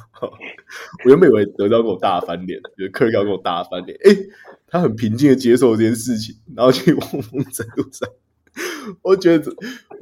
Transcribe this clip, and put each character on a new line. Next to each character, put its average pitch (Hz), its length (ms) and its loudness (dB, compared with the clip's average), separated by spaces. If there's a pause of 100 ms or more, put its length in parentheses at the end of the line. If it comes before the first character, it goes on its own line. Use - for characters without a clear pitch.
(220)
我 202 80 -8 (800)
原 147 80 8
本 175 100 6
以 117 40 6
为 104 140 2
德 101 220 -2
章 117 140 2
跟 113 80 -4
我 90 80 -6
大 95 220 -2
翻 90 260 -10
脸， 87 140 -12 (180)
就 95 60 -10
是 98 60 -8
克 113 200 -2
刚 104 140 0
跟 101 80 -4
我 92 60 -6
大 87 260 -6
翻 92 200 -12
脸， 87 200 -16
诶， 202 120 6 (520)
他 170 120 -4
很 131 140 -2
平 110 220 -4
静 143 140 4
地 127 40 6
接 120 220 2
受 123 180 4
这 110 80 -2
件 110 100 2
事 117 240 -6
情， 110 200 -12 (180)
然 113 100 -2
后 127 60 6
去 139 220 2
某 - 80 -4
种 135 420 -8 (100)
程 113 220 -12
度 - 160 -4
上， - 180 -12 (920)
我 190 140 2
觉 175 200 4
得， 151 160 -4 (500)